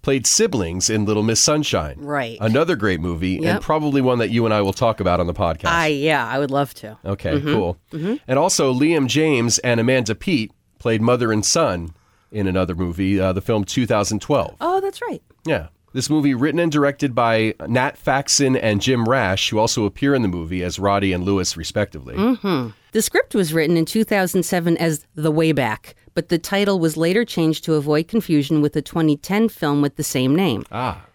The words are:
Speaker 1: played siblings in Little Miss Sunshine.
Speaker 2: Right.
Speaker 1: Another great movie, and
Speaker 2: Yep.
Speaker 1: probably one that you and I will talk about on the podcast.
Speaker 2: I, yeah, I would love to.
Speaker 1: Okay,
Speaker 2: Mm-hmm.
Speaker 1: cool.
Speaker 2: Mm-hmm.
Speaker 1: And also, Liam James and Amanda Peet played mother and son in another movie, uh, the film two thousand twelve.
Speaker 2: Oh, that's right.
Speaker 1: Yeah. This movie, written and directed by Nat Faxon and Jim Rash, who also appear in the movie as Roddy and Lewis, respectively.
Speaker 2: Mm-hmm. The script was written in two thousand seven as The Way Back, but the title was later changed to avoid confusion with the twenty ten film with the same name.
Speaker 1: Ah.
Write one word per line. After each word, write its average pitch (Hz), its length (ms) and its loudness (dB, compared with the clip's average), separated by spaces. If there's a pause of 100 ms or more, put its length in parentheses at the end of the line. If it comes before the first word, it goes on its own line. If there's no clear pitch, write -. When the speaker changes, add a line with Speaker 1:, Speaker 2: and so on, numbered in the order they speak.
Speaker 1:
played 135 240 0
siblings 107 640 0
in 107 140 2
Little 104 200 2
Miss 113 160 2
Sunshine. 110 580 0
Speaker 2:
Right. 143 420 -6
Speaker 1:
Another 143 360 2
great 90 240 0
movie, 87 360 -2
and 160 80 -4
Speaker 2:
Yep. 101 180 0
Speaker 1:
probably 151 380 0
one 127 180 2
that 110 120 0
you 117 140 2
and 110 100 2
I 107 80 2
will 98 100 0
talk 113 280 0
about 90 180 2
on 87 80 0
the 87 80 -4
podcast. 82 360 -2
Speaker 2:
I, 170 180 2
yeah, 143 380 0
I 123 120 -4
would 139 140 -2
love 139 220 -2
to. 107 300 -16
Speaker 1:
Okay, 98 280 -4
Speaker 2:
Mm-hmm. 147 200 -2
Speaker 1:
cool. 87 240 0 (160)
Speaker 2:
Mm-hmm. 175 220 -4 (140)
Speaker 1:
And 131 100 2
also, 156 340 2
Liam 143 360 2
James 123 500 2
and 117 220 0
Amanda 120 340 0
Peet 120 380 -2 (280)
played 113 220 0
mother 117 300 2
and 107 120 0
son 90 480 0 (380)
in 104 160 -2
another 92 300 0
movie, 92 440 0
uh, 92 120 2
the 95 80 -2
film 107 240 0
two 123 220 -2
thousand 104 340 0
twelve. - 400 -2
Speaker 2:
Oh, 370 200 0
that's 392 220 -6
right. 403 200 -8 (220)
Speaker 1:
Yeah. 104 240 -4 (260)
This 131 160 -4
movie, 143 240 2
written 147 260 0
and 170 100 2
directed 143 440 0
by 113 400 2 (120)
Nat 127 300 0
Faxon 135 680 0
and 104 180 2
Jim 120 280 0
Rash, 107 400 0
who 107 100 0
also 110 280 2
appear 139 280 0
in 131 60 2
the 107 80 2
movie 87 340 -4
as 87 160 -4
Roddy 98 360 2
and 90 100 -2
Lewis, 95 320 0
respectively. 82 580 -6
Speaker 2:
Mm-hmm. 190 540 0 (240)
The 220 100 0
script - 320 -2
was 165 200 0
written 165 220 2
in 160 100 2
two 220 180 0
thousand 185 400 0
seven 170 320 0
as 165 280 -2 (120)
The 156 160 0
Way 160 200 2
Back, 120 440 -4 (180)
but 165 140 -4
the 170 100 0
title 202 400 0
was 160 200 0
later 185 260 2
changed 160 400 -2
to 160 100 0
avoid 151 320 0
confusion 156 540 0
with 143 140 0
the 151 80 -2
twenty 156 340 0
ten 214 320 0
film 147 340 -2
with 143 140 -2
the 147 80 -6
same 131 320 0
name. 170 340 0
Speaker 1:
Ah. 107 340 -8 (100)